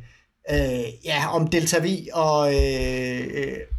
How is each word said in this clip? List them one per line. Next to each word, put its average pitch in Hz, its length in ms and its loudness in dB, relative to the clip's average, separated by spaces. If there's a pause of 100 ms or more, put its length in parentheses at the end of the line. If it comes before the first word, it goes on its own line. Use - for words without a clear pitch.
(500)
øh, 131 340 0 (200)
ja, 156 280 -2
om 160 140 2
delta 165 320 2
V 156 80 0 (260)
og, 151 420 4
øh, 131 800 0
øh, 139 220 -6 (220)